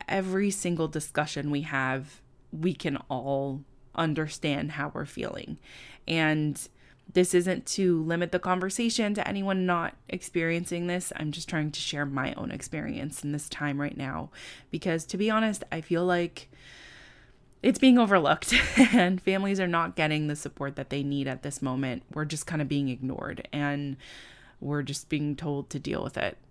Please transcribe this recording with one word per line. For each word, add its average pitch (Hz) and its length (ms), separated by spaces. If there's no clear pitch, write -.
every 190 420
single 175 380
discussion 147 640
we 143 120
have, 135 580
we 160 220
can 143 240
all 139 560
understand 151 800
how 147 200
we're - 120
feeling. - 520
And 156 640
this 180 220
isn't 180 320
to 180 360
limit 170 300
the 180 80
conversation 208 760
to 208 120
anyone 190 380
not 175 300
experiencing 170 800
this. 180 300
I'm 151 140
just 156 180
trying 151 220
to - 80
share 147 260
my 139 300
own 127 140
experience - 760
in 147 80
this 147 180
time 143 300
right 143 180
now. 131 340
Because 165 360
to 185 100
be 214 120
honest, 220 420
I 165 100
feel 170 240
like 175 440
it's 254 140
being 262 180
overlooked 185 560
<laughs> - 0
and 185 260
families 190 400
are 185 80
not 170 280
getting 151 320
the 151 80
support 143 400
that 135 160
they 143 100
need 139 260
at 131 140
this 143 200
moment. 131 420
We're 151 120
just 151 200
kind 156 160
of 139 60
being 143 220
ignored - 640
and 143 460
we're 143 240
just 139 260
being 147 260
told 143 360
to 143 80
deal - 240
with - 140
it. - 200